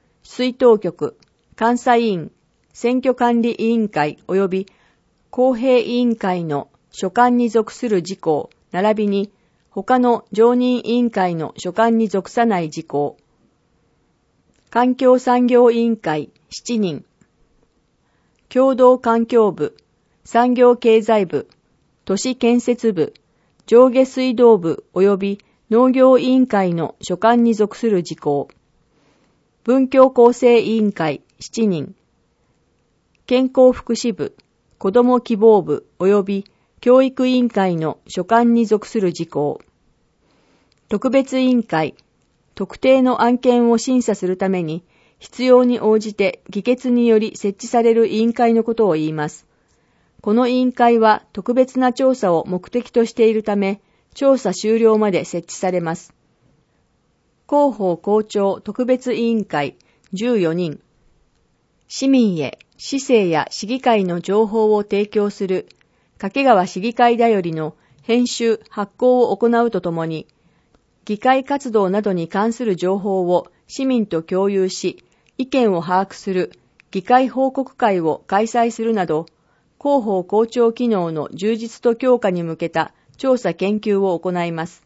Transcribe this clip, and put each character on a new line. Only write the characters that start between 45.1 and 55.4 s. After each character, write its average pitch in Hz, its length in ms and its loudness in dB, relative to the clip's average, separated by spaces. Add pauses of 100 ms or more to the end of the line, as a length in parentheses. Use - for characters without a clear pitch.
必 - 260 -10
要 254 200 6
に 247 140 0
応 214 200 2
じ 214 160 -10
て - 340 -4
議 202 140 -8
決 254 260 -2
に 240 180 2
よ 226 120 4
り 220 180 -6
設 208 120 -6
置 196 180 -8
さ 233 160 0
れ 233 100 4
る 226 160 4
委 214 120 -2
員 233 120 0
会 233 220 2
の 226 100 2
こ 226 100 -2
と 226 140 2
を 160 60 2
言 156 140 -2
い 156 40 -8
ま 151 160 -4
す。 - 180 -20 (760)
こ 202 100 -2
の 247 160 2
委 254 60 0
員 254 180 0
会 240 260 2
は 220 240 2 (120)
特 - 180 -6
別 262 260 0
な 247 140 2
調 262 220 0
査 196 180 -2
を 165 140 0
目 180 200 -8
的 - 240 -6
と 233 140 0
し 226 80 -8
て 226 160 2
い 220 60 2
る 214 80 -4
た 208 140 -2
め、 202 260 -2 (320)
調 269 240 2
査 196 160 -4
終 220 240 0
了 220 180 4
ま 214 140 0
で 175 160 -2
設 175 220 -10